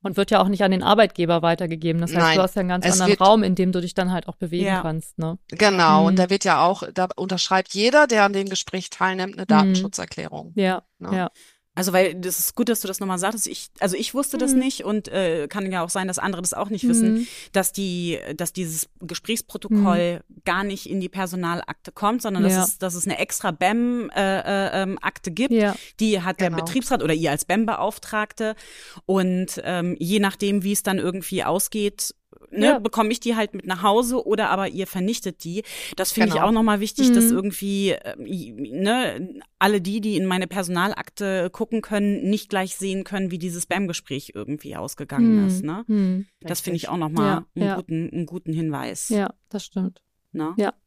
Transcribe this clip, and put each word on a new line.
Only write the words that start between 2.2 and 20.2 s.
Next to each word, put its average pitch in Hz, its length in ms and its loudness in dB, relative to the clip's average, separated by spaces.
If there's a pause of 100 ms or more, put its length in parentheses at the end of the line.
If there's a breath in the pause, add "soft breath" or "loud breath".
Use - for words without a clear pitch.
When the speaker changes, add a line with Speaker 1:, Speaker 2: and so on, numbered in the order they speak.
Speaker 2:
Nein, 160 160 6
Speaker 1:
du 190 60 6
hast 185 120 0
ja 208 60 0
einen 180 80 -2
ganz 180 180 0
Speaker 2:
es 180 60 4
Speaker 1:
anderen 185 180 4
Speaker 2:
wird 196 100 4
Speaker 1:
Raum, 208 220 8
in 185 140 2
dem 185 160 2
du 180 80 0
dich 175 140 -8
dann 180 180 0
halt 175 160 -4
auch 175 80 -12
bewegen 175 300 -2
Speaker 3:
Ja. 185 160 0
Speaker 1:
kannst, 160 360 -6
ne? 165 200 -4 (100)
Speaker 2:
Genau, 185 580 6
und 190 80 6
Speaker 1:
Mhm. - 40 6
Speaker 2:
da 180 120 4
wird 196 140 0
ja 160 200 4
auch, 190 200 2 (100)
da 185 220 0
unterschreibt 190 580 -2
jeder, 254 320 6
der 214 180 4
an 202 80 2
dem 196 160 -2
Gespräch 185 420 -6
teilnimmt, 185 440 -2
eine - 80 -10
Speaker 1:
Mhm. 190 60 -8
Speaker 2:
Datenschutzerklärung. 196 1080 0
Speaker 1:
Ja, 185 260 0 (180)
Speaker 2:
Ne? 185 160 -4
Speaker 1:
ja. 180 140 -2 (440 soft breath)
Speaker 3:
Also, 185 180 -2
weil 180 240 4
das 180 240 -6
ist - 160 -4
gut, 233 120 0
dass 226 120 0
du 202 80 -6
das 190 100 -6
nochmal 190 220 -2
sagst. 202 260 -2
Ich, - 220 -12 (100)
also 185 180 0
ich - 160 -4
wusste 277 240 -2
das 285 160 0
Speaker 1:
Mhm. 254 60 6
Speaker 3:
nicht 262 260 -2
und, 208 220 -4
äh, 165 400 -2
kann 190 240 -6
ja 180 140 -2
auch 170 60 -8
sein, 190 180 -4
dass 180 100 -6
andere 185 240 -4
das 185 100 -4
auch 202 180 -6
nicht 226 180 -2
wissen, 226 300 4
Speaker 1:
Mhm. 240 80 -2 (260 loud breath)
Speaker 3:
dass 190 180 0
die, 175 480 -4 (180)
dass 170 160 -6
dieses 160 360 -6 (100)
Gesprächsprotokoll 175 1300 0